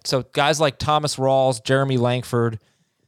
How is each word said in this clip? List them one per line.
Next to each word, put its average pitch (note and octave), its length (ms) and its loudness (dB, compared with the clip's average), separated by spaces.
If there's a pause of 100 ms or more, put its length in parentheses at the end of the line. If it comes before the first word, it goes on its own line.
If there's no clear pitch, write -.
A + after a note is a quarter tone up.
so B2+ 200 -2
guys D3 360 0
like D3 180 0
Thomas D3+ 400 -2
Rawls, C3 460 2
Jeremy C3+ 340 0
Langford, A#2+ 600 -2 (480)